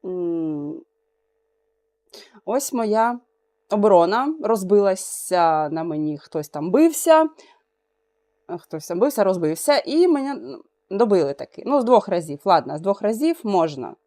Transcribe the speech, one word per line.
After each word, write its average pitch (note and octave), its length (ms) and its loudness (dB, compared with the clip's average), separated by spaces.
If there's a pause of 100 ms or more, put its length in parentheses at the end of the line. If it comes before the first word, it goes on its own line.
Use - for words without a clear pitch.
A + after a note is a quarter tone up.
м, E3 760 -6 (1600)
ось B3+ 280 -4
моя A3+ 480 0 (500)
оборона G#3 720 4
розбилася F#3+ 1300 0
на D#3+ 160 -6
мені, D3+ 340 -4
хтось - 300 -8
там D#3 220 -6
бився, D#4+ 580 4 (1300)
хтось - 280 -14
там F3 120 -6
бився, A#3 260 0
розбився, F#3 540 0
і E4 300 2
мене C#4 500 -2 (320)
добили F#3+ 440 2
таки. - 320 -14
Ну, C#4 140 0
з A#3+ 40 -2
двох A3+ 240 4
разів, D#3+ 360 -6
ладно, D3+ 340 2
з - 20 -8
двох G3 220 -2
разів C4+ 420 -2
можна. D#3+ 500 -2 (120)